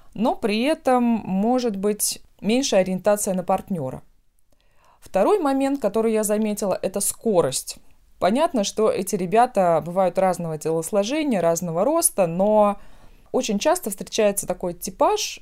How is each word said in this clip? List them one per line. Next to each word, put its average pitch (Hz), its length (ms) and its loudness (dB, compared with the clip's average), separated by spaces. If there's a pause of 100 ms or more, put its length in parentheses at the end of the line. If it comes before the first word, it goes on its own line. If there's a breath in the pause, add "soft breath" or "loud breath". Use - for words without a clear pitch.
(140 soft breath)
но 247 200 0
при 220 280 -2
этом 262 400 2
может 226 720 0
быть 208 460 -4 (180)
меньше 226 360 0
ориентация 185 580 2
на 180 100 -4
партнера. 175 580 -4 (960 soft breath)
Второй 294 380 2
момент, 269 420 0
который 220 320 0
я 214 120 0
заметила, 208 560 -2
это 196 200 -4
скорость. - 800 -2 (400)
Понятно, 233 460 2
что 214 260 0
эти 196 260 -2
ребята 185 680 2
бывают 180 340 0
разного 175 400 0
телосложения, 202 840 0
разного 170 440 0
роста, 302 420 2
но 202 520 2 (540 soft breath)
очень 220 260 0
часто 320 320 0
встречается 202 560 0
такой 180 280 -4
типаж, - 680 -2